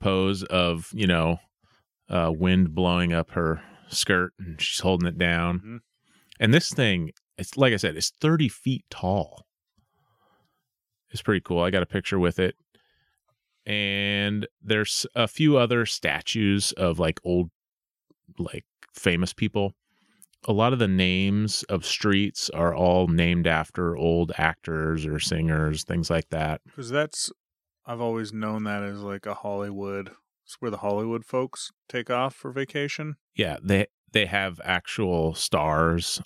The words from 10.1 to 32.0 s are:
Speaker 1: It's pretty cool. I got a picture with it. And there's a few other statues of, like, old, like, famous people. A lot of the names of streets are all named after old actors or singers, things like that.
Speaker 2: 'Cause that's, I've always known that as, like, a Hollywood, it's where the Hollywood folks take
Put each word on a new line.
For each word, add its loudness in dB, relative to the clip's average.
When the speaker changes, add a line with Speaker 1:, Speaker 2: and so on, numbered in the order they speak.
Speaker 1:
It's -10
pretty 2
cool. 0
I 2
got 2
a -2
picture -2
with 2
it. 0
And -2
there's 0
a 2
few 4
other 2
statues 0
of, 0
like, 0
old, 0
like, -8
famous 0
people. -2
A 2
lot 4
of 0
the 2
names 2
of -4
streets 0
are 0
all 4
named 2
after -2
old 2
actors -2
or -4
singers, 0
things -4
like 0
that. -4
Speaker 2:
'Cause -12
that's, -4
I've -8
always -4
known -4
that -4
as, -8
like, -10
a -6
Hollywood, -8
it's -20
where -4
the -6
Hollywood -4
folks -6
take -6